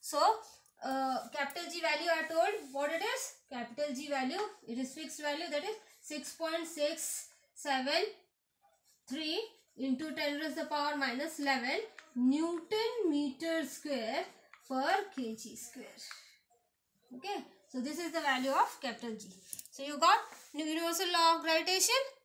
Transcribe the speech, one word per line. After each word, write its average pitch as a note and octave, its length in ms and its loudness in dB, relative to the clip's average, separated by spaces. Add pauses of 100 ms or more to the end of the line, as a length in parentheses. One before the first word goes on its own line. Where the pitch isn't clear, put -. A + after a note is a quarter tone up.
So, - 180 -2 (640)
uh, C4 320 0 (160)
capital D4 400 -4
G E4+ 80 -6
value D#4+ 300 0
I D#4+ 180 2
told E4 440 0
what C#4+ 180 0
it E4 120 -2
is. A#4+ 320 -4 (160)
Capital C#4 440 -4
G C#4+ 140 -8
value, C#4 320 0 (260)
it A#3 120 -6
is B3+ 140 -4
fixed D#4 300 -10
value, D4 260 -2
that C#4+ 140 -2
is G#4+ 140 -4 (240)
six - 340 -10
point E4 320 -2
six - 640 -2 (260)
seven C#4+ 500 2 (1040)
three D#4 320 -2 (360)
into C4+ 360 -2
ten D4 280 -2
raised D#4 180 -4
the D4+ 60 -2
power D4 320 0
minus C4+ 420 -2
eleven C4+ 400 2 (380)
Newton E4+ 920 2
meter D4+ 560 0
square C4 600 -2 (440)
per C4 240 2 (220)
K A3+ 220 -4
G A3 180 -12
square. - 300 -14 (1300)
Okay, F#4+ 280 -6 (240)
so B3+ 120 -6
this D4+ 200 -4
is E4+ 100 -4
the E4 100 0
value C4+ 300 2
of E4+ 320 2
capital A#3 300 -6
G. G#3+ 160 -10 (420)
So C4+ 140 -10
you C#4+ 140 -6
got F#4 200 8 (340)
universal E4 600 0
law E4 240 8
of D#4 60 -4
gravitation. F4+ 520 4 (300)